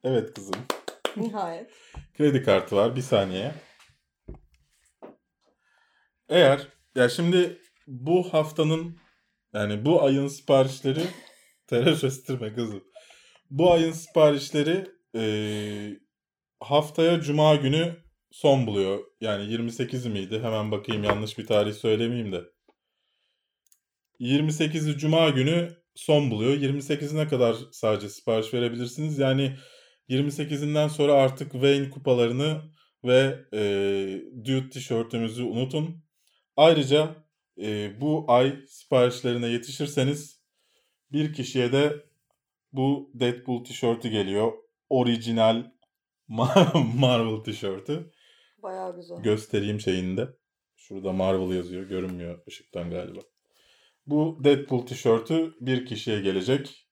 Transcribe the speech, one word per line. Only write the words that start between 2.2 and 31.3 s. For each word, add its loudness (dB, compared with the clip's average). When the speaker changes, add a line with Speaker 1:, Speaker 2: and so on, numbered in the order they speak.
Speaker 1:
kartı 2
var. 2
Bir -4
saniye. -2
Eğer, 6
ya 4
şimdi 2
bu 0
haftanın, 0
yani -2
bu 6
ayın 2
siparişleri, 0
<laughs> -20
terör 2
estirme -6
kızım. -6
Bu 2
ayın 4
siparişleri, 2
e, -2
haftaya 2
Cuma 4
günü -2
son 4
buluyor. 0
Yani -4
yirmi -4
sekiz -6
miydi? -4
Hemen -2
bakayım, -4
yanlış -2
bir -10
tarih 2
söylemeyeyim -2
de. -6
Yirmi 2
sekizi -2
Cuma 4
günü 0
son 2
buluyor. 0
Yirmi -2
sekizine -4
kadar 2
sadece -2
sipariş -4
verebilirsiniz. -4
Yani 0
yirmi 0
sekizinden -2
sonra 2
artık 2